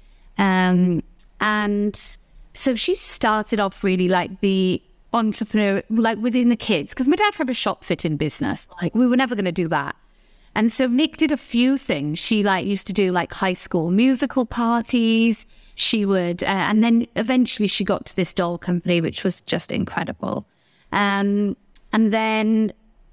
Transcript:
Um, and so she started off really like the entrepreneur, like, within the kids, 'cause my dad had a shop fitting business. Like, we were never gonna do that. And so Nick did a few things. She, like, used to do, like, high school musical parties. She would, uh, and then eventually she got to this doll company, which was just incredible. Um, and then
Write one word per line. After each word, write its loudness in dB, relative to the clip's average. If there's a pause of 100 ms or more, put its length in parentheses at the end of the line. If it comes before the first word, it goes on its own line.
(380)
Um, 2 (380)
and -2 (360)
so 0
she -2
started -2
off -4
really 2
like -2
the 2 (320)
entrepreneur, 0
like, 2
within 2
the 4
kids, -2
'cause -2
my 4
dad 0
had -2
a -2
shop -4
fitting -2
business. -4 (140)
Like, -2
we 4
were 4
never 0
gonna -2
do -2
that. -2 (600)
And 2
so 0
Nick 0
did 2
a 0
few 0
things. -4
She, 0
like, 0
used -4
to -6
do, 2
like, -2
high -2
school -2
musical 2
parties. 0 (280)
She 0
would, 0
uh, -4
and 2
then 4
eventually 0
she -2
got -2
to -12
this -2
doll -2
company, 0
which -6
was -2
just -6
incredible. -6 (460)
Um, 0 (340)
and 2
then 0 (420)